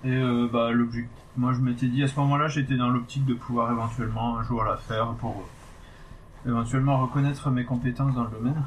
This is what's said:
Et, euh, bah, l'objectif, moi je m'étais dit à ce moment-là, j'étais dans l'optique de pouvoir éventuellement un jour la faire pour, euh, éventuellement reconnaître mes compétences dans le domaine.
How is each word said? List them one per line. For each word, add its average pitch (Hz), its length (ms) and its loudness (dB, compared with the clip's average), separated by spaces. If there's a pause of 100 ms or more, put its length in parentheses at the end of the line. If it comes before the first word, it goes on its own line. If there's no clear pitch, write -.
Et, 131 100 2
euh, 120 380 2
bah, 117 180 2
l'objectif, 117 400 0 (260)
moi 123 180 2
je 123 60 0
m'étais 127 260 2
dit 127 160 2
à 135 60 2
ce 139 120 -2
moment-là, 143 280 4
j'étais 135 280 0
dans 123 140 2
l'optique 123 340 0
de 127 100 2
pouvoir 117 360 0
éventuellement 117 680 -2
un 113 40 -2
jour 113 220 -2
la 98 120 0
faire 113 380 -2
pour, 113 220 -6
euh, - 1120 -12
éventuellement 127 480 2
reconnaître 139 520 0
mes 123 140 2
compétences 127 500 0
dans 120 100 0
le 110 60 -6
domaine. 123 360 -2